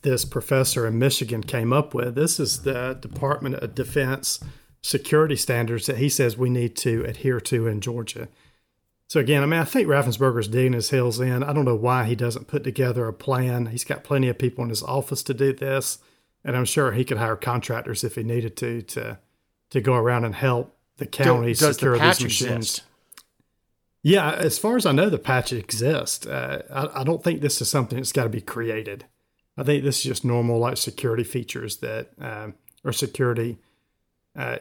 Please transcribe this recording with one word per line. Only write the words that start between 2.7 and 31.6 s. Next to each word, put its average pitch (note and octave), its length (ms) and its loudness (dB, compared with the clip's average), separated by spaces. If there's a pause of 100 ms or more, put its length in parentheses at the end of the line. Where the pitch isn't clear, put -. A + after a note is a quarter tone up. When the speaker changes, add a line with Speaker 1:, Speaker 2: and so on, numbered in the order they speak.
Speaker 1:
Department C#3 560 -4
of - 180 -6
Defense C3 640 -2 (420)
security D3+ 540 2
standards A#2 500 -2
that C3+ 120 -2
he C#3 100 2
says B2 280 2
we B2 140 2
need A#2+ 260 0
to A#2 280 0
adhere B2 360 -2
to A#2 260 0
in G#2+ 140 0
Georgia. A#2 480 -8 (800)
So D#3+ 120 2
again, C#3 220 4
I C#3+ 40 4
mean, E3 140 4
I D#3 40 2
think G#3+ 240 2
Raffensperger's B2 600 2
digging B2+ 240 4
his A#2 180 0
heels B2 300 2
in. B2+ 220 0
I D3 100 -2
don't C#3+ 140 2
know A#2+ 100 4
why B2 280 2
he A2+ 120 0
doesn't A#2+ 320 -4
put - 160 -2
together B2 420 0
a A2+ 60 -4
plan. B2 540 0
He's A2+ 180 -6
got C3+ 200 -6
plenty C3+ 240 2
of A#2+ 100 -2
people B2 260 -2
in A#2+ 60 -4
his A2 120 -4
office C3+ 420 -4
to C#3 100 -2
do C3+ 180 4
this, C3+ 460 -2 (460)
and B2+ 120 -2
I'm B2+ 80 2
sure C3 280 2
he B2 120 2
could A#2+ 140 -2
hire A2 180 0
contractors A#2 680 -4
if A2+ 120 -6
he A#2 60 -4
needed A2+ 340 -2
to, A#2 260 -4
to, A#2 360 -10 (520)
to C#3 100 0
go B2+ 140 4
around A#2+ 300 4
and G#2+ 100 -2
help B2 420 0 (200)
the - 100 -8
county A#2+ 460 2
Speaker 2:
Do-, - 80 0
does - 0 -
the D3 140 6
Speaker 1:
secure C3 180 2
these A#2+ 80 4
Speaker 2:
patch E3 220 4
Speaker 1:
machines. A#2+ 280 -2
Speaker 2:
exist? A#2 320 -4 (1200)
Speaker 1:
Yeah, D#3+ 280 4
as - 260 0
far A3+ 180 0
as A#3 80 2
I F3+ 60 2
know, D3+ 200 4
the E3 80 0
patch B2+ 340 0
exists. A#2+ 760 -2
Uh, C3 360 -6 (100)
I, C3+ 300 -6
I - 20 -4
don't D#3+ 180 0
think E3 180 0
this C#3+ 200 0
is A#2+ 100 -2
something B2 280 0
that's C3 120 -4
gotta A#2+ 200 0
be G#2 100 -4
created. A2 640 -6 (520)
I C3+ 60 -4
think C#3 220 2
this C#3 140 0
is - 60 -2
just C3 200 -4
normal, A#2+ 340 2
like, A#2+ 200 0
security A#2+ 440 -2
features A#2 540 -6